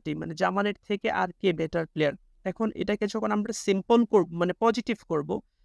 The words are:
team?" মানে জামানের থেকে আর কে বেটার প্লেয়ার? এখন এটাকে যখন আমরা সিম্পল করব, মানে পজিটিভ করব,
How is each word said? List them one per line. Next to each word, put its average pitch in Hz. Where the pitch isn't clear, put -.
team?" 156
মানে 165
জামানের 190
থেকে 208
আর 185
কে 185
বেটার 160
প্লেয়ার? 147
এখন 220
এটাকে 208
যখন 214
আমরা 208
সিম্পল 220
করব, 185
মানে 175
পজিটিভ 226
করব, 156